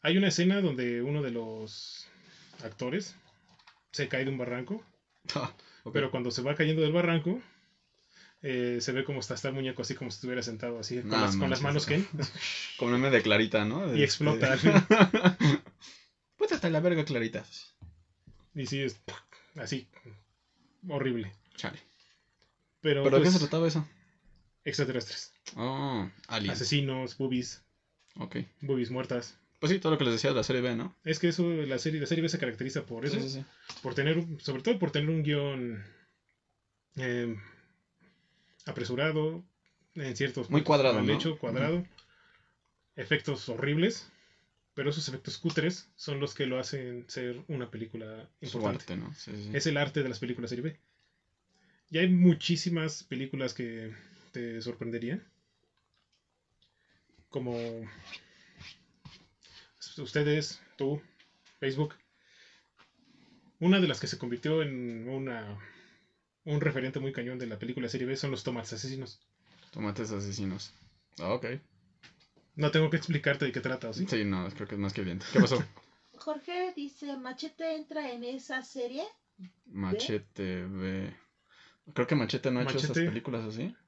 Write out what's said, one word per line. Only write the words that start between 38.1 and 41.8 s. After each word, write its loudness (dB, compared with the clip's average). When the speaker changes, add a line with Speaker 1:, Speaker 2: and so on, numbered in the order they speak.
Speaker 1:
apresurado, -2
en -6
ciertos -2
Speaker 2:
Muy 6
Speaker 1:
puntos -2
Speaker 2:
cuadrado, 8
Speaker 1:
mal 4
Speaker 2:
¿no? 4
Speaker 1:
hecho, 0
cuadrado, 0
Speaker 2:
Ujú. -6